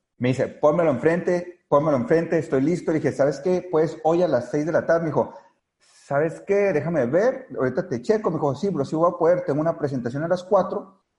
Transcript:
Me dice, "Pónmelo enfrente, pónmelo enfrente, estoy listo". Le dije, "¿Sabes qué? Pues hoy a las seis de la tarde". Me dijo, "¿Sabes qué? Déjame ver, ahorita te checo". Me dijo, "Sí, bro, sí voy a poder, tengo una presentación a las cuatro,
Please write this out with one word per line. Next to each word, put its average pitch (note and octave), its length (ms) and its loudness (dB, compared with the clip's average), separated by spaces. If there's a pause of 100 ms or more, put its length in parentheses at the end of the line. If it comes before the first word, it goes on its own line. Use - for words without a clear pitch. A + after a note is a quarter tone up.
(180)
Me B2 120 0
dice, B2+ 180 0
"Pónmelo D#3 440 2
enfrente, F3 680 -2 (100)
pónmelo D3 280 4
enfrente, E3 400 2
estoy D3 240 0
listo". E3 300 0
Le D#3 80 0
dije, C#3+ 140 0
"¿Sabes D3 260 0
qué? F3+ 320 -2
Pues D#3+ 320 0
hoy E3+ 200 2
a F3 40 2
las D3 240 -2
seis D3+ 140 -2
de E3+ 60 -2
la C#3 140 0
tarde". E3 160 2
Me E3+ 60 -2
dijo, A3 260 0 (720)
"¿Sabes D#3 360 -2
qué? G3 320 0
Déjame D3 320 0
ver, F#3+ 420 0 (100)
ahorita B2+ 300 -2
te B2 140 -4
checo". G#3+ 280 0
Me E3 60 0
dijo, C#3+ 200 0
"Sí, G3+ 140 -4
bro, D3+ 140 -2
sí D3 120 -4
voy E3 180 4
a - 40 -10
poder, C3+ 280 2
tengo D3 160 0
una D#3+ 160 0
presentación C#3 460 -4
a E3+ 40 -4
las F3+ 160 -2
cuatro, - 580 -2 (180)